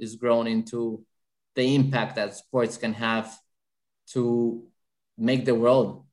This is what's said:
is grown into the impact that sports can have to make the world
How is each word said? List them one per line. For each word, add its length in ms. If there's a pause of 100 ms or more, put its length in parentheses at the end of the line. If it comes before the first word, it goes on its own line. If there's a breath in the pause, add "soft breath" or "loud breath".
is 160
grown 320
into 560 (500)
the 220
impact 400
that 180
sports 420
can 180
have 440 (760)
to 500 (520)
make 280
the 100
world 580